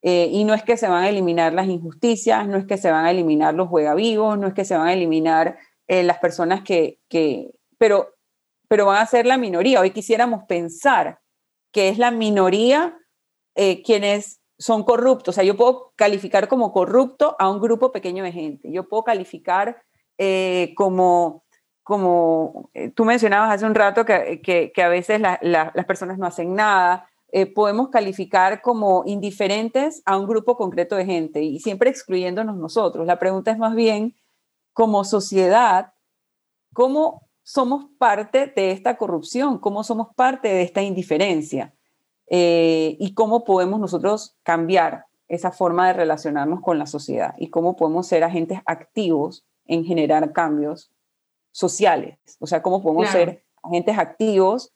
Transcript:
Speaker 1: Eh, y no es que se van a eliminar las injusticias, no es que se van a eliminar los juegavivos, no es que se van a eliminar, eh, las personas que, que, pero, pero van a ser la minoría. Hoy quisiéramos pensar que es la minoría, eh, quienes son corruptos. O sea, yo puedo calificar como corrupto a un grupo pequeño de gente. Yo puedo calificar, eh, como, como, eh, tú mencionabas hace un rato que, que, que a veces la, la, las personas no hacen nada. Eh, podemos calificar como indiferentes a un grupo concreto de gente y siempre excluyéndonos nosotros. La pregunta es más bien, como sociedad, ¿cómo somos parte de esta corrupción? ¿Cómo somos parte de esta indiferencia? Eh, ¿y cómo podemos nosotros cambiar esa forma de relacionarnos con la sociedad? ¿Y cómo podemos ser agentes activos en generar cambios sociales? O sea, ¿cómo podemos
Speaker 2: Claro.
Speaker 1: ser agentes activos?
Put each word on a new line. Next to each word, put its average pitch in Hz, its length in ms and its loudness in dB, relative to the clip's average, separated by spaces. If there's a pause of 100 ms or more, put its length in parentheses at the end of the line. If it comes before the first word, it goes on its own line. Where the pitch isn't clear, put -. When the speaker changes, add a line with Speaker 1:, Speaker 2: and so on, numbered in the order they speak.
Speaker 1:
Eh, 175 280 2
y 202 140 0
no 214 100 2
es 214 80 0
que 233 140 0
se 226 140 -2
van 180 160 2
a 202 40 2
eliminar 170 440 0
las 190 140 -2
injusticias, 208 760 0
no 202 120 -2
es 196 80 -2
que 196 120 -4
se 190 140 0
van 160 140 2
a 170 60 4
eliminar 156 420 2
los 180 160 -2
juegavivos, 208 680 0
no 196 100 -2
es 190 60 -4
que 196 120 -4
se 190 100 -4
van 160 120 0
a 180 60 2
eliminar, 165 640 0 (300)
eh, 185 160 2
las 175 160 0
personas 180 440 -2
que, 170 440 -2
que, 156 460 -2 (240)
pero, 202 320 2 (580)
pero 208 200 4
van 202 140 4
a 220 40 2
ser 233 200 2
la 262 120 4
minoría. 214 420 2
Hoy 190 120 4
quisiéramos 226 520 -2
pensar 170 760 -2 (520)
que 202 160 2
es 208 100 0
la 240 140 2
minoría, 226 840 2 (580)
eh, 185 280 0
quienes 208 580 -2 (180)
son 220 240 0
corruptos. 247 500 2
O - 20 -4
sea, 196 100 4
yo 196 100 2
puedo 247 400 0
calificar 196 540 0
como 240 240 0
corrupto 254 680 2
a 190 100 2
un 196 120 -4
grupo 233 320 0
pequeño 190 320 -8
de 175 80 -8
gente. 156 360 -10
Yo 185 200 -8
puedo 220 160 -4
calificar, 196 760 -4 (360)
eh, 185 580 -2
como, 180 680 2 (380)
como, 170 880 0
eh, - 160 -10
tú 226 160 0
mencionabas 220 480 2
hace 202 120 -2
un 214 100 0
rato 214 300 2
que, 175 360 0
que, 175 320 0
que 190 80 0
a 175 60 4
veces 180 340 0
la, 185 220 0
la, 165 320 0
las 185 100 -2
personas 190 320 -6
no 190 80 -4
hacen 175 300 -6
nada. 185 520 2 (240)
Eh, 190 140 2
podemos 208 440 0
calificar 196 760 0
como 208 420 2
indiferentes 208 1000 -4
a 196 120 0
un 196 80 -2
grupo 226 320 0
concreto 180 380 -4
de 185 100 -2
gente 160 380 -4
y 156 160 -6
siempre 226 320 0
excluyéndonos 190 680 -6
nosotros. 165 480 -4
La 175 140 0
pregunta 190 320 -2
es 220 80 -4
más 226 160 -2
bien, 220 400 0 (580)
como 214 300 2
sociedad, 196 920 2 (800)
¿cómo 294 540 0 (160)
somos 277 420 -2 (140)
parte 233 560 0
de 190 160 0
esta 208 260 -4
corrupción? 208 600 -4
¿Cómo 202 240 -4
somos 220 320 -6
parte 254 320 0
de 190 160 2
esta 175 180 -4
indiferencia? 175 960 -2 (520)
Eh, 165 720 2
¿y 196 140 -6
cómo 226 300 0
podemos 190 360 2
nosotros 196 600 -4
cambiar 165 640 0 (220)
esa 175 240 -6
forma 180 360 0
de 185 60 2
relacionarnos 156 680 -2
con 165 180 -2
la 139 80 -8
sociedad? 131 500 -6
¿Y - 140 -10
cómo 175 240 -2
podemos 170 320 -2
ser 160 160 2
agentes 170 420 -4
activos 170 800 -4 (220)
en 165 180 -2
generar 156 480 0
cambios 151 580 -4 (600)
sociales? - 640 -2 (220)
O 156 80 -12
sea, 165 140 -2
¿cómo 185 200 -2
podemos 165 280 0
Speaker 2:
Claro. 180 220 2
Speaker 1:
ser - 120 -18 (200)
agentes 175 340 -2
activos? 196 800 0